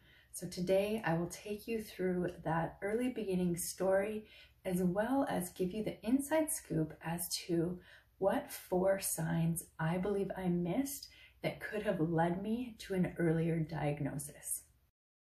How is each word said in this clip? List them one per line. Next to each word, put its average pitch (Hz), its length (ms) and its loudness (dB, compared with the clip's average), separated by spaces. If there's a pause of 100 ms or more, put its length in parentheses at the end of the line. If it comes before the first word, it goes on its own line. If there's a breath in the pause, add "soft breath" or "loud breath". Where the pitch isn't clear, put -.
(300 soft breath)
So - 160 -8
today 196 600 2
I 165 80 2
will 170 140 0
take - 380 -8
you 226 160 -2
through 180 500 -2 (120)
that 160 380 0
early 226 260 0
beginning 180 480 0
story, 196 720 0 (400 loud breath)
as 185 160 2
well 220 480 2
as 180 180 -2
give 180 240 -2
you 220 100 -4
the - 240 -6
inside 302 440 4
scoop 156 420 -2 (100)
as 170 280 -4 (160)
to 175 340 0 (380 loud breath)
what 220 340 2
four 190 480 2
signs 165 640 0 (140)
I 160 180 0
believe 196 400 0
I 185 140 0
missed 175 580 0 (320 loud breath)
that - 200 -4
could 208 240 -4
have 196 140 2
led 170 440 2
me 233 380 -2
to - 120 -10
an 180 240 2
earlier 165 420 2
diagnosis. 147 1080 -4 (580)